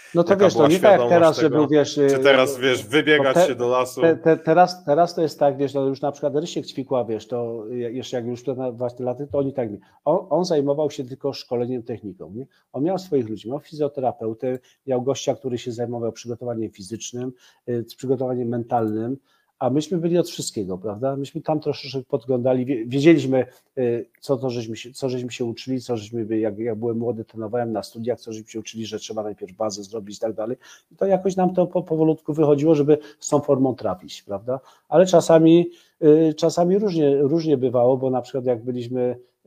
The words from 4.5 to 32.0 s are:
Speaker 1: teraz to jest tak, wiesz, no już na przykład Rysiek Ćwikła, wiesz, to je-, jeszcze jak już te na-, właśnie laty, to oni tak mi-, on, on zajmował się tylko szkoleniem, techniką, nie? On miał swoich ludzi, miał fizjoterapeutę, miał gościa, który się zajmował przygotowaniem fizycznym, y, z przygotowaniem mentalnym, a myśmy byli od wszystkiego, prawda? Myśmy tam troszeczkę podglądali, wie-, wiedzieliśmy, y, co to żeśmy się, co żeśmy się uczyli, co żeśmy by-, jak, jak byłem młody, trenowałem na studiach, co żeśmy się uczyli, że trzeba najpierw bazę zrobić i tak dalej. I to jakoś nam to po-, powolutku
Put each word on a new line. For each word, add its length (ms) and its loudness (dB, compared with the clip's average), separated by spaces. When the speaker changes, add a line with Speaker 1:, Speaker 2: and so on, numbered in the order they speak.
Speaker 1:
teraz 300 2
to 60 -4
jest 180 -2
tak, 180 2
wiesz, 160 -2
no 120 -2
już 160 -4
na 100 -2
przykład 240 -4
Rysiek 300 -4
Ćwikła, 400 -4
wiesz, 220 -6
to 400 -8
je-, 240 -8
jeszcze 260 -8
jak 80 -6
już 180 -8
te 120 -4
na-, 160 -6
właśnie 340 -8
laty, 260 -6
to 60 -2
oni 160 -2
tak 180 -4
mi-, 80 -12
on, 240 0
on 160 0
zajmował 460 0
się 140 -10
tylko 280 -8
szkoleniem, 500 -6
techniką, 520 -12
nie? 100 -12
On 100 -4
miał 160 -2
swoich 300 -2
ludzi, 200 -10
miał 100 -8
fizjoterapeutę, 1000 -6
miał 140 -2
gościa, 340 -2
który 220 -6
się 140 -8
zajmował 400 -6
przygotowaniem 600 -8
fizycznym, 640 -12
y, 180 -4
z 80 -20
przygotowaniem 520 -4
mentalnym, 720 -2
a 100 -2
myśmy 280 -2
byli 200 0
od 120 0
wszystkiego, 480 -8
prawda? 380 -6
Myśmy 260 -8
tam 180 -2
troszeczkę 480 -6
podglądali, 580 0
wie-, 200 -4
wiedzieliśmy, 600 4
y, 320 -2
co 160 -2
to 120 -6
żeśmy 280 -8
się, 160 -16
co 160 -6
żeśmy 220 -6
się 140 -8
uczyli, 360 -8
co 160 -6
żeśmy 280 -8
by-, 140 -4
jak, 200 -4
jak 200 -6
byłem 180 -4
młody, 280 -6
trenowałem 460 -6
na 120 -6
studiach, 360 -8
co 140 -14
żeśmy 160 -14
się 100 -10
uczyli, 260 -12
że 140 -10
trzeba 240 -8
najpierw 320 -12
bazę 280 -6
zrobić 340 -14
i 20 -20
tak 140 -4
dalej. 240 -8
I 40 -20
to 100 -2
jakoś 300 0
nam 180 0
to 140 2
po-, 160 -4
powolutku 500 0